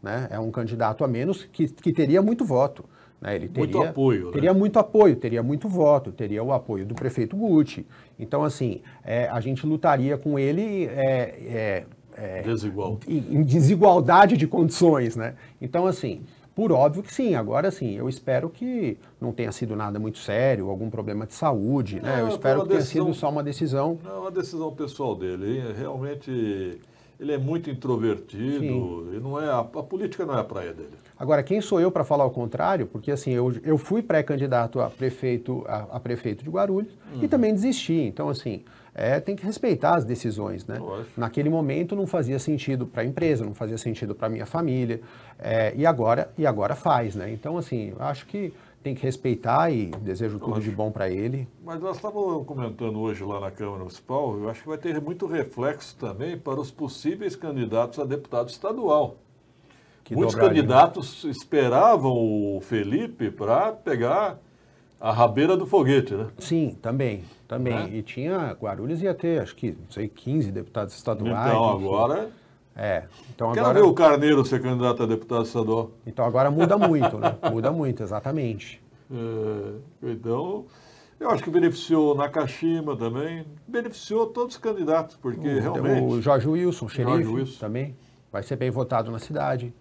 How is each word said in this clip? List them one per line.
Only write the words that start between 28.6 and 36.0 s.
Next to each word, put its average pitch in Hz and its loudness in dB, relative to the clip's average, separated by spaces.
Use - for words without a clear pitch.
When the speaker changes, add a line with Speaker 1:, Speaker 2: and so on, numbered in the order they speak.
Speaker 2:
e 110 -8
não 139 -6
é, 151 -2
a, 127 2
a 117 -2
política 190 -6
não 139 -2
é 110 0
a - -2
praia 87 -8
dele. 82 -16
Speaker 1:
Agora, 143 2
quem 202 0
sou 196 2
eu 175 4
pra 180 0
falar 143 4
o 131 2
contrário? 135 -2
Porque, - -8
assim, 135 -2
eu, 123 2
eu 156 4
fui 214 0
pré-candidato 139 0
a 117 0
prefeito, 127 -4
a, 107 -6
a 123 -6
prefeito 120 -6